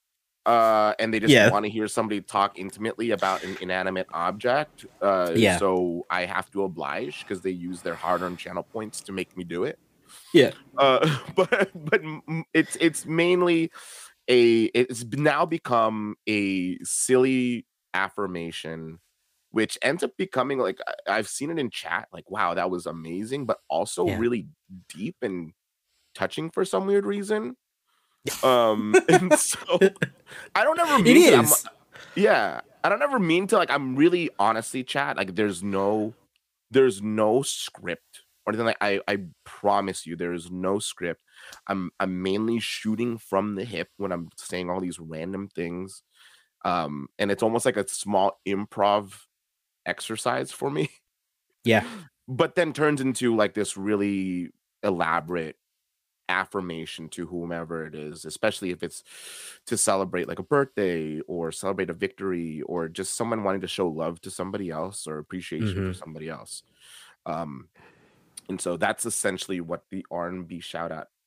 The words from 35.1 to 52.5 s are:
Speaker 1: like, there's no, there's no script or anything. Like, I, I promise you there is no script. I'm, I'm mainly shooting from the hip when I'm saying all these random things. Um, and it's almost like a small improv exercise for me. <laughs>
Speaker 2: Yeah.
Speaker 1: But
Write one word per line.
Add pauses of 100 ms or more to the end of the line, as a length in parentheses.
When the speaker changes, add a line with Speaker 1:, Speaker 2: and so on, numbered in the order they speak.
Speaker 1:
like,
there's
no, (560)
there's
no
script (220)
or
anything.
Like,
I,
I (200)
promise
you
there
is
no
script. (440)
I'm,
I'm
mainly
shooting
from
the
hip
when
I'm
saying
all
these
random
things. (640)
Um, (100)
and
it's
almost
like
a
small
improv (720)
exercise
for
me.
<laughs> (640)
Speaker 2:
Yeah. (420)
Speaker 1:
But